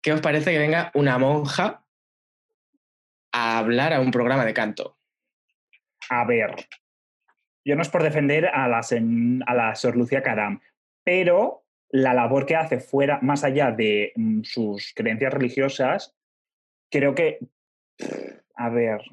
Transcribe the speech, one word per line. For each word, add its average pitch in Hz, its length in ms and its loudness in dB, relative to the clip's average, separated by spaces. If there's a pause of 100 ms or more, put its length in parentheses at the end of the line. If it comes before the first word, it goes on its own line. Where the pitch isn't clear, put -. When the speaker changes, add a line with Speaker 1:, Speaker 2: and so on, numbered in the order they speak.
Speaker 1:
¿Qué 151 100 0
os 151 80 0
parece 156 300 0
que 156 80 2
venga 156 340 0
una 139 240 2
monja 147 680 0 (1500)
a 117 280 -2
hablar 120 340 0
a 135 80 2
un 127 100 2
programa 123 340 0
de 110 80 -2
canto? - 440 -6 (1120)
Speaker 2:
A 120 160 0
ver, 113 260 0 (1120)
yo 143 100 2
no 151 60 -2
es 147 80 -4
por 165 140 0
defender 151 440 2
a 135 200 0
la 117 120 2
sen-, 117 680 0
a 120 60 0
la 113 220 0
Sor 123 200 0
Lucía 123 280 2
Caram, 104 360 -2 (440)
pero 180 600 2 (260)
la 131 240 2
labor 123 320 2
que 160 100 0
hace 156 240 -2
fuera, 139 420 0
más 143 220 0
allá 135 280 2
de, 107 440 0
mm, 110 280 0
sus 104 520 -6
creencias 117 380 -2
religiosas, 135 840 -2 (760)
creo 175 240 2
que, 165 240 0 (1160)
a 120 140 -4
ver 113 320 0 (120)